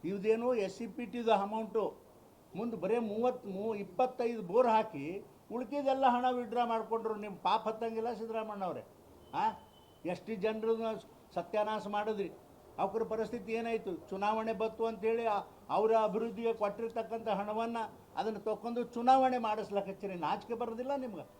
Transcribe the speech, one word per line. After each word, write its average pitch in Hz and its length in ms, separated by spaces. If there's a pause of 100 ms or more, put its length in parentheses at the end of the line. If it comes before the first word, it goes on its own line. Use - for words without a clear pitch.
ಇವ್ದೇನು 214 440 (180)
ಎಸ್ 190 120
ಸಿ 226 100
ಪಿ 240 180
ಟಿದು 226 280 (120)
ಅಮೌಂಟು, 214 400 (680)
ಮುಂದೆ 220 300
ಬರೀ 220 120 (140)
ಮೂವತ್ತು, 247 340 (120)
ಮೂ-, 214 260
ಇಪ್ಪತ್ತೈದು 240 580
ಬೋರ್ 220 340
ಹಾಕಿ 147 300 (460)
ಉಳ್ಕಿದೆಲ್ಲ 269 540 (100)
ಹಣ 247 100 (140)
ವಿಡ್ರಾ 240 340
ಮಾಡಿಕೊಂಡ್ರು. 220 520
ನಿಮ್ಮ 196 120 (120)
ಪಾಪ 202 180
ಹತ್ತಂಗಿಲ್ಲ 226 460
ಸಿದ್ದರಾಮಣ್ಣವ್ರೆ. 208 720 (600)
ಆ, - 20 (600)
ಎಷ್ಟು 180 280 (100)
ಜನರನ್ನ 220 460 (480)
ಸತ್ಯಾನಾಶ 208 500
ಮಾಡಿದ್ರಿ. 208 420 (540)
ಅವ್ರ 208 280
ಪರಿಸ್ಥಿತಿ 220 480
ಏನಾಯ್ತು? 226 320 (180)
ಚುನಾವಣೆ 220 440
ಬತ್ತು 220 360
ಅಂಥೇಳಿ 226 360
ಆ, 208 120 (380)
ಅವರ 214 160 (160)
ಅಭಿವೃದ್ಧಿಗೆ 226 460
ಕೊಟ್ಟಿರ್ತಕ್ಕಂಥ 220 720
ಹಣವನ್ನು 220 540 (380)
ಅದನ್ನು 208 280
ತಗೊಂಡು 233 340 (140)
ಚುನಾವಣೆ 254 500
ಮಾಡಿಸ್ಲಕತ್ತೀರಿ. 196 680 (100)
ನಾಚಿಕೆ 202 360
ಬರೋದಿಲ್ಲ 240 420
ನಿಮ್ಗೆ? 185 220 (140)